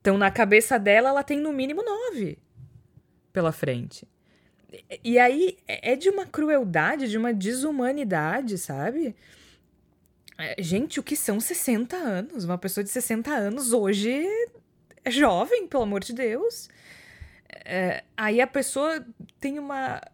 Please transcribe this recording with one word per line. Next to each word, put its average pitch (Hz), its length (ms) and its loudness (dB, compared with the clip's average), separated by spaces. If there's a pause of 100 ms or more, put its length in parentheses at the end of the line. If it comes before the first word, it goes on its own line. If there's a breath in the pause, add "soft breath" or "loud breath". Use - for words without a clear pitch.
Então, 196 160 4
na 196 140 4
cabeça 220 480 6
dela, 214 320 6
ela 277 120 2
tem 285 160 -2
no 302 140 -2
mínimo 277 300 -2
nove 403 560 -4 (960)
pela 165 180 2
frente. - 560 -6 (640 soft breath)
E, - 400 -6
e 240 60 8
aí, 285 400 4 (100)
é, - 240 -2
é 269 40 2
de 330 120 2
uma 392 160 0
crueldade, 262 840 2
de 208 100 -2
uma 240 140 0
desumanidade, 240 1300 -2
sabe? 208 560 -4 (1200 soft breath)
É, 156 240 -8
gente, 196 380 0
o 277 40 -4
que - 120 -4
são 208 240 0
sessenta 247 580 -2
anos? 240 480 -4
Uma 180 140 -2
pessoa 196 240 -4
de 202 80 -6
sessenta 233 400 -4
anos 240 420 -2
hoje 220 540 2 (760)
é 262 60 -2
jovem, 277 580 2
pelo 254 160 0
amor 202 180 -2
de - 100 -10
Deus. 262 560 -4 (960 loud breath)
É, 180 400 -2 (120)
aí 214 240 2
a 254 60 6
pessoa 277 580 -2 (360)
tem 277 180 -4
uma 269 420 -6 (140)